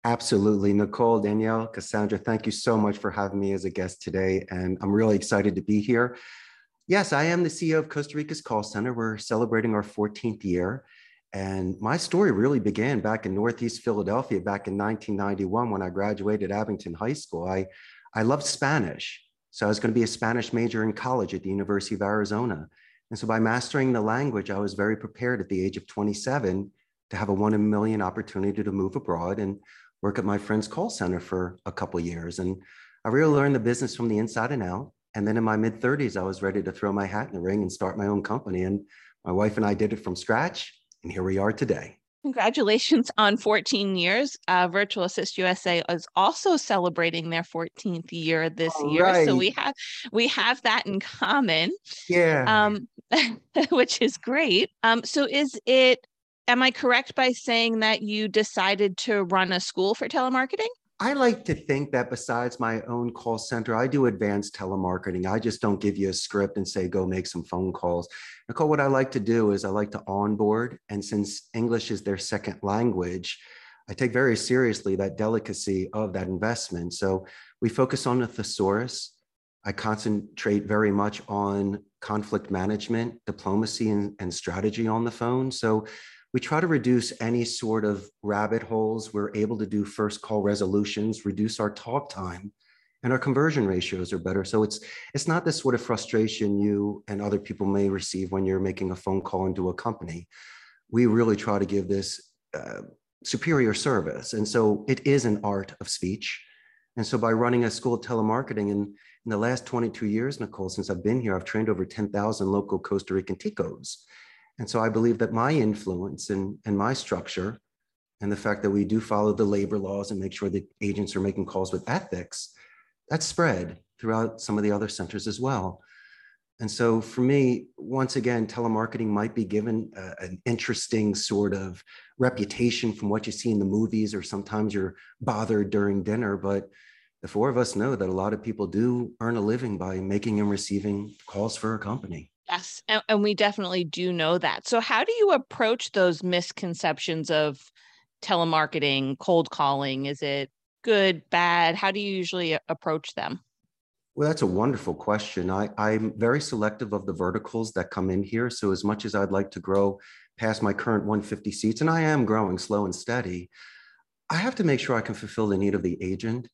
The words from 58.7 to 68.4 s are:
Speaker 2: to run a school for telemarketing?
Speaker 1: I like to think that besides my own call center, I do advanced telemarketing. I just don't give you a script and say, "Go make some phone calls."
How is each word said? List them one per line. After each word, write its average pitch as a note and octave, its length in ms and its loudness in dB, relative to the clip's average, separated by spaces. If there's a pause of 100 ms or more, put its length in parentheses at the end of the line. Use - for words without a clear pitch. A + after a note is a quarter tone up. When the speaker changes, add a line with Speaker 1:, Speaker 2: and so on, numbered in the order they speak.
Speaker 2:
to G#3 260 0
run F#3 280 2
a F3+ 80 0
school G3 340 0
for - 140 -6
telemarketing? C4 600 0 (320)
Speaker 1:
I B3+ 140 2
like B3 320 4
to D#3+ 80 2
think C#3+ 380 0
that B2 180 2
besides A#2+ 500 -2
my A2+ 220 0
own A#2+ 300 -4
call A#2 240 -4
center, A2+ 380 -2
I B2 140 4
do C3+ 180 4
advanced G2+ 480 0
telemarketing. F#2 720 -2
I G#2 140 0
just A2 200 -2
don't G#2 200 2
give G2+ 160 0
you G2 140 0
a - 20 -4
script G2 440 0
and F#2+ 120 -4
say, F#2 180 -2
"Go F#2 200 0
make F2+ 200 -2
some E2+ 160 -8
phone F2+ 300 -2
calls." F2 360 -2 (400)